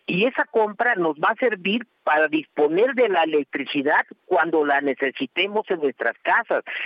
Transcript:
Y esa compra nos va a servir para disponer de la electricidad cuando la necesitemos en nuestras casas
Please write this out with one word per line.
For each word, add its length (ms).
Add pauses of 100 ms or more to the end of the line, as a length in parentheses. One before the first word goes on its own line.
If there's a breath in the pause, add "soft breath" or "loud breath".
Y 140
esa 220
compra 500
nos 220
va 140
a 40
servir 500 (200)
para 240
disponer 640
de 160
la 140
electricidad 800 (200)
cuando 380
la 160
necesitemos 880
en 120
nuestras 380
casas 440 (220 loud breath)